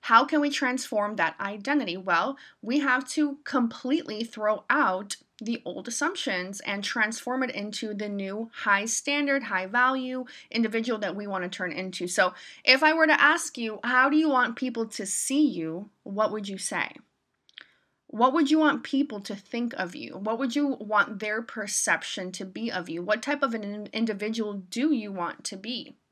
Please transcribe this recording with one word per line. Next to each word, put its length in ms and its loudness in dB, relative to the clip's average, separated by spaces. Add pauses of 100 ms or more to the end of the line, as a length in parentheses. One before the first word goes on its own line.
how 220 8
can 160 4
we 120 2
transform 640 0
that 240 0
identity? 580 -2
Well, 400 0 (240)
we 180 0
have 300 2
to 340 0
completely 800 -2
throw 460 -2
out 460 2 (260)
the 240 -4
old 220 -8
assumptions 720 -4
and 240 -4
transform 580 -2
it 80 0
into 420 -6
the 160 -4
new 460 -4
high 320 2
standard, 580 0
high 220 -2
value 600 2 (260)
individual 480 0
that 160 -2
we 100 -6
want 180 -2
to 60 -4
turn 220 -6
into. 360 -6
So 280 4 (280)
if 200 6
I 100 8
were 140 6
to 120 6
ask 380 4
you, 260 -4
how 260 4
do 80 4
you 120 4
want 280 2
people 280 -2
to 220 -8
see 400 2
you? 420 -4 (140)
What 280 -2
would 160 -6
you 120 -8
say? 320 -4 (1120)
What 280 4
would 180 4
you 80 6
want 240 4
people 380 -2
to 140 -8
think 380 -6
of 220 -6
you? 220 -10
What 200 -2
would 180 -2
you 120 2
want 500 0
their 240 -4
perception 920 -4
to 120 -8
be 260 -6
of 180 -6
you? 120 -6
What 220 0
type 180 -2
of 140 0
an 80 -4
in-, 280 -8
individual 600 -2
do 400 0
you 180 -2
want 340 -6
to 120 -8
be? 380 -10 (160)